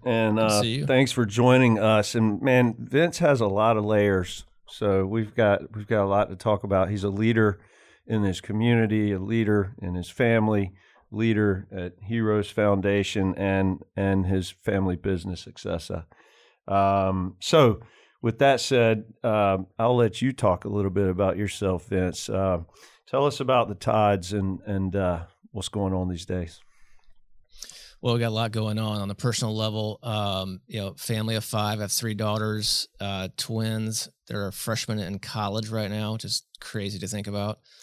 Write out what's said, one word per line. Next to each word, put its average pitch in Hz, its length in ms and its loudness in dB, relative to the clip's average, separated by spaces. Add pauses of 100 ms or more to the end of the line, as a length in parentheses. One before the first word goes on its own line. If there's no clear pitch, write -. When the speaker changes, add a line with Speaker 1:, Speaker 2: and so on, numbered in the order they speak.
Speaker 1:
And, 113 300 2
Speaker 2:
Good 110 40 2
to 110 140 4
Speaker 1:
uh, 104 80 4
Speaker 2:
see 113 140 0
you. 147 100 -4
Speaker 1:
thanks 131 260 4
for 120 140 2
joining 123 520 6
us. 107 360 2
And 110 260 2
man, 123 380 4
Vince 143 400 0
has 143 240 4
a 107 40 2
lot 107 300 2
of 107 80 0
layers. 104 600 2 (220)
So 95 360 0
we've 107 300 -4
got, 107 420 2
we've 104 100 -10
got 107 180 2
a 98 40 0
lot 101 220 2
to 95 60 -10
talk 104 280 0
about. 95 240 2
He's 101 160 -4
a 101 60 0
leader 110 500 2 (460)
in 110 160 0
his 95 180 0
community, 107 720 2
a 95 60 -2
leader 104 640 0
in 90 140 -6
his 87 120 -8
family, 107 640 2 (380)
leader 107 600 0
at 90 220 -10 (140)
Heroes 107 440 0
Foundation 101 840 0
and, 95 460 0 (120)
and 98 300 2
his 92 260 -2
family 95 460 -2
business, 90 480 -4
Accessa. 87 640 -8 (600)
Um, 95 760 0
so 135 400 4 (420)
with 113 160 -2
that 139 240 4
said, 113 420 2 (180)
um, 98 440 2 (120)
I'll 123 180 2
let 113 260 2
you 135 100 0
talk 95 320 0
a 110 60 -6
little 101 200 0
bit 98 180 2
about 92 280 0
yourself, 95 520 -4
Vince. 92 420 -2
Uh, 95 300 0 (460)
tell 139 200 0
us 143 140 -2
about 127 280 2
the 104 60 -8
Todds 101 580 2
and, 95 320 -2
and, 95 320 -4
uh, 87 280 -2 (260)
what's 104 180 -10
going 98 240 -4
on 92 160 -2
these 87 160 -8
days. 90 360 -6 (1400)
Speaker 2:
Well, 120 140 0
we 120 60 0
got 117 80 0
a - 20 -2
lot 110 200 -2
going 107 300 -4
on. 107 200 -4
On 98 60 -6
the 101 80 -8
personal 113 400 -2
level, 107 480 -4
um, 98 640 -4
you 110 140 -8
know, 98 160 -8
family 110 400 -4
of - 80 -4
five, 107 340 -2
I 107 40 -6
have 101 100 -6
three 110 220 -4
daughters, 107 720 -2 (120)
uh, 98 360 -6
twins. 110 720 -4 (180)
They're 101 240 -6
freshmen 110 480 -6
in 95 220 -8
college 107 480 -6
right 107 220 -4
now, 107 240 -4
which 110 100 -10
is 101 180 -6 (180)
crazy 101 380 -8
to 95 80 -8
think 101 220 -8
about. 101 320 -6 (220)